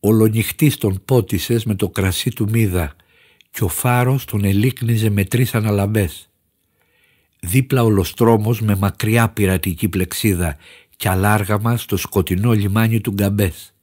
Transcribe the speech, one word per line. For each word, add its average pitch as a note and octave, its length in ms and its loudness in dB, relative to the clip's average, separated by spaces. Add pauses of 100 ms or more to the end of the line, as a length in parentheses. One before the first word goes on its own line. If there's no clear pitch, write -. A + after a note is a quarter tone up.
Ολονυχτής A2 760 2
τον F#2+ 280 -2
πότισες A2+ 600 0
με A2 100 -2
το G2 160 -4
κρασί F#2+ 400 -2
του G#2+ 180 -4
μύδα F#2 480 -2 (540)
κι - 140 -6
ο F#2+ 40 -2
φάρος B2 560 0
τον G#2 200 -4
ελίκνιζε A2 680 0
με G2+ 140 0
τρεις A#2+ 300 -2
αναλαμπές. G#2 760 -2 (1080)
Δίπλα B2 440 0
ολοστρόμος A2 760 2
με G#2+ 160 0
μακριά A2 540 0
πειρατική F#2+ 580 -2
πλεξίδα F2+ 680 -2 (400)
κι - 120 -4
αλάργαμα G#2 680 0
στο - 200 -6
σκοτεινό F#2+ 560 0
λιμάνι A2 480 0
του G#2 120 -4
Γκαμπές. G2+ 720 -2